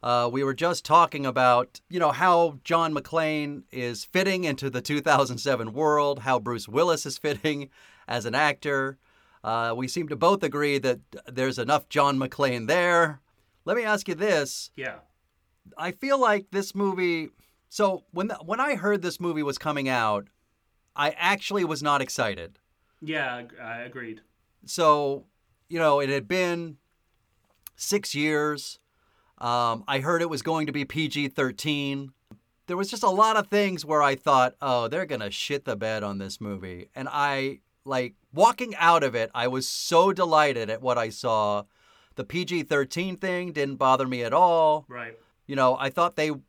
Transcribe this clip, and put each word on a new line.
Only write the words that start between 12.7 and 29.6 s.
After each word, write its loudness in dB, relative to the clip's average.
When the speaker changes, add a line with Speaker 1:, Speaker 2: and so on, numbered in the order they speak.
Speaker 1:
Let -2
me -2
ask -2
you -4
this. -2
Speaker 2:
Yeah. -10
Speaker 1:
I -4
feel 0
like 2
this -6
movie, 0
so 0
when -4
the, -6
when -6
I 0
heard -2
this -6
movie -2
was -2
coming -4
out, 0
I 2
actually 0
was -4
not 2
excited. -4
Speaker 2:
Yeah, -6
ag-, -16
I -10
agreed. -14
Speaker 1:
So, 2
you -6
know, 6
it 0
had -2
been -2
six -4
years. -2
Um, 0